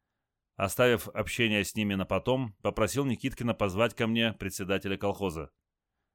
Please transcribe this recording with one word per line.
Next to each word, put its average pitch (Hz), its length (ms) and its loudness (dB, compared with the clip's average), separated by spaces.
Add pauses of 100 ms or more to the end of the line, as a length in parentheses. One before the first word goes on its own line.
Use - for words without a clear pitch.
(560)
Оставив 110 520 2
общение 107 560 0
с - 100 -6
ними 104 200 0
на 95 100 0
потом, 123 560 0
попросил 107 440 0
Никиткина 123 500 -2
позвать 104 400 0
ко 117 120 0
мне 113 260 2
председателя 98 640 -4
колхоза. 92 540 -2 (640)